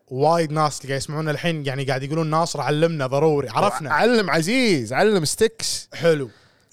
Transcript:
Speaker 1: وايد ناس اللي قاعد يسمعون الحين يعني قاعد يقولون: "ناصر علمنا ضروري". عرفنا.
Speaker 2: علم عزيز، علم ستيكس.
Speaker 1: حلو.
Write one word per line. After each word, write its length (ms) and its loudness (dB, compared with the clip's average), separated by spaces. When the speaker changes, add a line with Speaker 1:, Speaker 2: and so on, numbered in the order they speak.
Speaker 1:
وايد 440 2
ناس 280 0
اللي 80 -12
قاعد 120 -2
يسمعون 280 -6
الحين 380 -2
يعني 180 -4
قاعد 180 -2
يقولون: 240 -2
"ناصر 340 0
علمنا 460 0
ضروري". 420 2
عرفنا. 440 0
Speaker 2:
علم 380 2
عزيز، 600 0
علم 320 2
ستيكس. 720 -2
Speaker 1:
حلو. 360 0